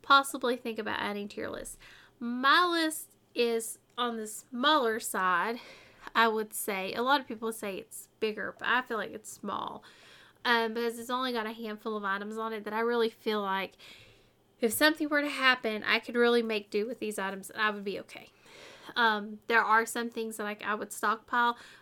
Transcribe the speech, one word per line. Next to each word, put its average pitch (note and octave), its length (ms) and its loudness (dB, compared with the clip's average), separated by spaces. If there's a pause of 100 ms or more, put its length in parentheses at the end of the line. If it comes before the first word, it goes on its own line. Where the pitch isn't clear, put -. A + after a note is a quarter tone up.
possibly C4+ 540 4
think A3+ 220 -6
about G#3+ 220 -4
adding G3+ 280 -4
to G#3 120 -10
your - 80 -6
list. - 300 -10 (420)
My C4+ 460 4
list E4 420 0 (260)
is A#3 440 0 (180)
on A#3 220 -4
the A3 80 -8
smaller B3 760 2
side, F#3 580 0 (560)
I A3+ 140 6
would A3 240 -2
say. F#3+ 400 -4
A - 80 -2
lot C4+ 200 4
of C4 60 -10
people A3+ 260 -6
say G3+ 240 -8
it's - 320 -14 (120)
bigger, G#3 380 -4
but - 100 -4
I B3 140 2
feel A#3 160 -6
like - 160 -6
it's - 180 -14
small, - 500 -8 (640)
um, A3+ 300 2
because A#3 240 -4
it's A#3 100 -12
only B3+ 240 -2
got A3 140 -4
a A3+ 60 -8
handful A3 440 -8
of G#3 80 -6
items G3+ 320 -4
on A3 160 -4
it G#3+ 120 -8
that G#3+ 100 -6
I A3 60 0
really A#3 280 2
feel G#3+ 320 -2
like F#3+ 320 -4 (880)
if A3+ 120 2
something D4+ 360 4
were D4 140 2
to D4 60 -2
happen, B3+ 580 2
I G#3+ 120 4
could A#3 180 -6
really A#3+ 260 6
make A3 280 -4
do G#3 160 0
with B3+ 120 -8
these G#3+ 200 -4
items F#3+ 320 -6
and - 100 -8
I G#3+ 100 2
would G3+ 140 -8
be F#3 160 -6
okay. - 300 -18 (640)
Um, G#3+ 500 2
there A#3 160 6
are A3 240 6
some A#3 240 -4
things A3+ 260 -6
that, G#3+ 80 -6
like, G#3 200 -8
I G3+ 100 -2
would G#3 180 -6
stockpile A#3+ 640 0 (260)